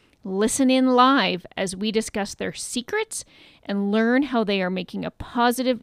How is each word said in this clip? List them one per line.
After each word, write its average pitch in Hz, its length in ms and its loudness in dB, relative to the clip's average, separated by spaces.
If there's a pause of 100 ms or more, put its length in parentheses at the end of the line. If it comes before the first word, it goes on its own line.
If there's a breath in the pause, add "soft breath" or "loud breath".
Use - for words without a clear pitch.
(260 soft breath)
Listen 220 440 0
in 262 160 4
live 247 600 4 (100)
as 190 220 -6
we 214 160 -4
discuss 214 420 -4
their 190 160 -8
secrets - 720 -6 (400 soft breath)
and 202 260 -4
learn 233 340 4
how 247 200 0
they 196 180 0
are 180 80 -2
making 185 360 -6
a - 60 -8
positive 247 720 0